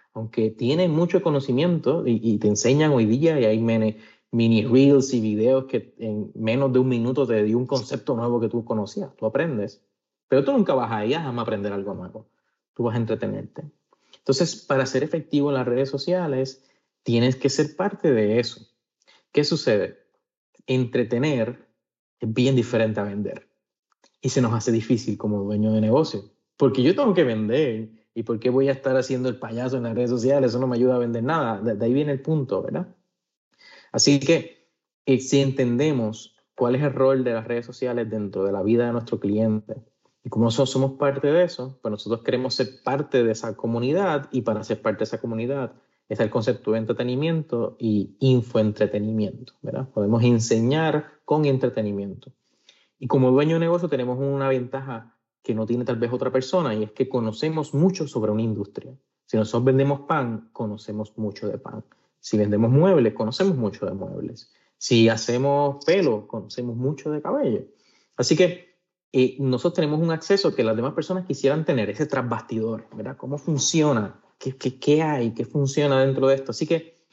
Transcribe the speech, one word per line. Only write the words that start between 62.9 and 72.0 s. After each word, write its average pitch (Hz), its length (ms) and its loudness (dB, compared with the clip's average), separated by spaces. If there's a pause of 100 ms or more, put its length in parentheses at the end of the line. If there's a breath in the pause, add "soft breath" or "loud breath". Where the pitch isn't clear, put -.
conocemos 165 420 0
mucho 107 300 -4
de 92 60 -4
muebles. 92 600 -10 (260)
Si 113 300 6
hacemos 139 760 0
pelo, 151 420 2
conocemos 117 480 -8
mucho 147 380 -4
de 151 100 -6
cabello. 180 440 -2 (500 soft breath)
Así - 200 2
que, 180 400 2 (360)
eh, 127 260 2
nosotros 131 360 0
tenemos 151 260 0
un 165 100 0
acceso 165 440 0
que 120 100 2
las 110 120 0
demás 131 180 -2
personas 180 320 -4
quisieran 147 380 0
tener, 117 240 0
ese 104 180 -4